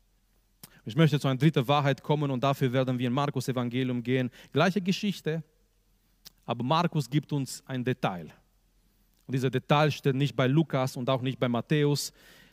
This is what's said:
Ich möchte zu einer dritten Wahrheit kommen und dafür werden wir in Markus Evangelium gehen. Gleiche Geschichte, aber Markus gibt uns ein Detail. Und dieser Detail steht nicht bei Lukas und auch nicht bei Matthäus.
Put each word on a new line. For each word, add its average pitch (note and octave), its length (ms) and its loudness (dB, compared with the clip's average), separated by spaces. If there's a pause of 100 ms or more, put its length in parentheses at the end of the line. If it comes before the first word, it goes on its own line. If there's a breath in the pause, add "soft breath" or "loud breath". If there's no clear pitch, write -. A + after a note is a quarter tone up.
(840 soft breath)
Ich G#2+ 120 -12
möchte D3 240 4
zu - 80 -2
einer C3 100 0
dritten C#3 300 2
Wahrheit C#3+ 340 2
kommen D3 300 0
und B2+ 120 -2
dafür C3+ 300 0
werden B2+ 240 0
wir B2+ 80 -2
in A#2+ 80 0
Markus C#3 340 -2
Evangelium B2 540 -2
gehen. B2+ 300 -2 (200 loud breath)
Gleiche F3+ 300 2
Geschichte, E3+ 640 -4 (1000)
aber A#2+ 200 -6
Markus D#3+ 440 0
gibt C#3+ 240 -2
uns C#3 360 -4
ein C3 160 -6
Detail. A2 500 -4 (960)
Und B2 60 -4
dieser C3 180 0
Detail D3 400 4
steht C3+ 240 0
nicht C#3 200 0
bei C3 120 4
Lukas C#3 500 2
und B2 100 -4
auch C3+ 140 2
nicht B2+ 180 -4
bei C3 80 2
Matthäus. C#3+ 640 0 (420 soft breath)